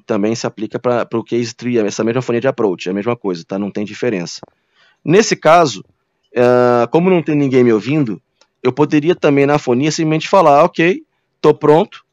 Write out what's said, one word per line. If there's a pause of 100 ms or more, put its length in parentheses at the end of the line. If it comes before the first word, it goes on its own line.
também
se
aplica
pra,
pro
case
tree,
essa
mesma
fonia
de
approach,
é
a
mesma
coisa,
tá?
Não
tem
diferença. (640)
Nesse
caso, (520)
eh,
como
não
tem
ninguém
me
ouvindo, (440)
eu
poderia
também
na
fonia
simplesmente
falar,
"Ok, (360)
tô
pronto",